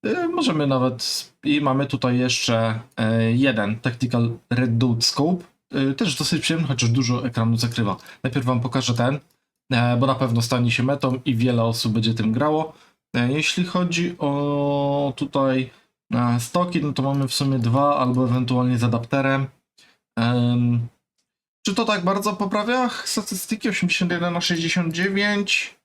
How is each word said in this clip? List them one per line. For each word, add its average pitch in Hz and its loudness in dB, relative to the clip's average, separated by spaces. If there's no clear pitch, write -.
E, 339 0
możemy 262 0
nawet, 127 -2
i 147 2
mamy 139 0
tutaj 123 0
jeszcze, 113 0
e, 113 2
jeden 113 0
Tactical 120 0
Red 120 0
Dot 120 2
Scope. 175 0
E, 135 0
też 160 -2
dosyć 151 -2
przyjemny, 165 0
chociaż 120 0
dużo 123 2
ekranu 117 2
zakrywa. 117 0
Najpierw 127 -2
wam 123 0
pokażę 127 -2
ten, 123 0
e, 120 2
bo 135 2
na 131 2
pewno 117 0
stanie 120 0
się 123 0
metą 131 0
i 131 0
wiele 117 2
osób 113 0
będzie 113 2
tym 110 0
grało. 151 0
E, 120 2
jeśli 156 0
chodzi 175 -2
o 143 0
tutaj, 131 0
e, 120 2
stoki, 175 -2
no 147 -2
to 131 -2
mamy 139 0
w 131 -4
sumie 135 0
dwa, 139 2
albo 127 2
ewentualnie 123 2
z 117 0
adapterem. 135 0
Em, 120 2
czy 196 0
to 233 0
tak 208 0
bardzo 196 0
poprawia 214 -2
statystyki? - -6
Osiemdziesiąt 180 0
jeden 175 -2
na 175 -2
sześćdziesiąt 165 0
dziewięć? 202 -2